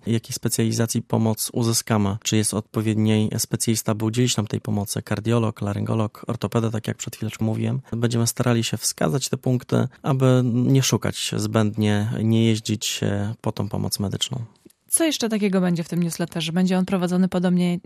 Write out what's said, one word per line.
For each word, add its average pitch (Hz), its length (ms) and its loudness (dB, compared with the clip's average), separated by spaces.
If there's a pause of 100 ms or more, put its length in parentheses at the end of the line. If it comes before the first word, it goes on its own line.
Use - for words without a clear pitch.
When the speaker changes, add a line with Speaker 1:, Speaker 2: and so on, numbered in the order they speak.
Speaker 1:
jakiej 113 260 -2
specjalizacji 113 720 0
pomoc 113 500 0
uzyskamy. 110 680 2
Czy - 140 0
jest 107 180 0
odpowiedni 107 840 2
specjalista, 110 560 -2
by 107 100 -4
udzielić 120 320 2
nam 104 100 0
tej 107 140 -4
pomocy, 104 420 -4
kardiolog, 110 580 0
laryngolog, 104 680 -2
ortopeda, 113 440 -2
tak 113 180 -6
jak 113 80 -4
przed - 200 -12
chwileczką 110 280 -4
mówiłem. 113 360 -2 (260)
Będziemy 117 200 2
starali 117 380 0
się - 120 -4
wskazać - 520 -2
te - 80 -2
punkty, 127 520 0 (140)
aby 131 420 4
nie 127 380 4
szukać - 540 -2
zbędnie, 107 760 2 (120)
nie 113 240 4
jeździć, 107 560 0
e, 101 380 -2
po 107 120 -2
tą 104 160 -4
pomoc 101 300 -4
medyczną. 110 460 -4 (440)
Speaker 2:
Co - 160 0
jeszcze 254 240 -2
takiego 202 320 0
będzie 175 240 0
w - 40 -12
tym 170 140 0
newsletterze? 165 500 -4
Będzie 185 260 2
on 185 60 2
prowadzony 180 440 0
podobnie 180 580 2